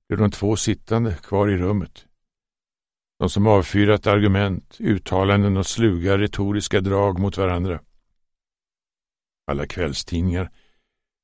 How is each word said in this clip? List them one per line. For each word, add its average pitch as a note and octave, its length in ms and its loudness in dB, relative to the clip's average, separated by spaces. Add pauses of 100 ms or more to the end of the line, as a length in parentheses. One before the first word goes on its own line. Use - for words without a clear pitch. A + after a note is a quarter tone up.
blev G2+ 120 -4
de G#2 120 2
två - 240 -2
sittande A2 600 -2
kvar G2+ 340 0
i G2 80 0
rummet. F#2 500 -4 (1120)
De - 100 0
som G2+ 180 0
avfyrat G2+ 600 2
argument, G2+ 720 0
uttalanden G2+ 800 2
och G2 80 0
sluga G2 520 0
retoriska G2+ 640 -2
drag G2 380 0
mot G2 180 -2
varandra. F2+ 460 -2 (1600)
Alla C#2+ 200 -4
kvällstidningar F2 840 -4 (720)